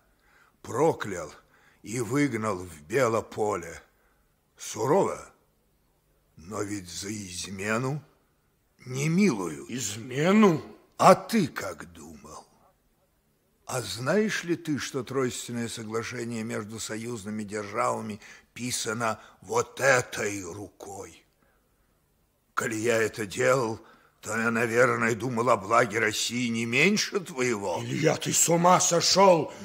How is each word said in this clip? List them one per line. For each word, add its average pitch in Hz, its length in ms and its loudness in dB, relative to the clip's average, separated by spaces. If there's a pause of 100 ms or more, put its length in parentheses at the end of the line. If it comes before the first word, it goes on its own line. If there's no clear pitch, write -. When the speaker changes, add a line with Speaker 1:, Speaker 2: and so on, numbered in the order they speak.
(600)
Speaker 1:
проклял 107 720 -2 (500)
и 110 180 -6
выгнал 113 580 0
в 87 240 -14
Белополе. 104 1000 -2 (720)
Сурово, 113 760 0 (1040)
но 98 260 -8
ведь 98 280 -6
за 85 220 -10
измену 104 920 -4 (800)
не 131 240 -4
милую. 120 680 2
Speaker 2:
Измену? 139 880 2 (360)
Speaker 1:
А 175 160 10
ты 180 340 0
как - 440 -10
думал? - 540 -18 (1160)
А 127 160 -4
знаешь 131 640 0
ли 170 100 0
ты, 156 240 -2
что 127 240 -6
тройственное 120 680 -4
соглашение 117 760 -6
между 113 340 -8
союзными 110 640 -8
державами 107 800 -2 (320)
писано 117 680 -4 (220)
вот 113 400 -2
этой 120 600 2
рукой? 98 840 -14 (1300)
Коли 123 200 -2
я 113 260 2
это 110 240 -2
делал, 120 560 0 (400)
то 107 160 -6
я, 113 140 0
наверное, 117 640 2
думал 120 340 -2
о 117 80 6
благе 110 440 2
России 117 480 -2
не 117 180 -2
меньше 160 540 2
твоего. 120 600 -2
Speaker 2:
Илья, 139 340 0
ты - 160 -6
с - 180 2
ума 170 280 6
сошел? 170 760 6 (100)